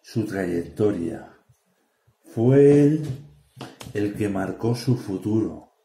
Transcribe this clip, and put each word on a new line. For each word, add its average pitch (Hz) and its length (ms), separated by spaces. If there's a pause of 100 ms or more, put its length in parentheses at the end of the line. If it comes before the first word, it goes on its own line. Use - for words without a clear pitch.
su - 240
trayectoria. 87 1040 (920)
Fue 143 580
él 151 220 (880)
el 104 220
que 107 140
marcó 95 440
su 123 240
futuro. 101 760 (120)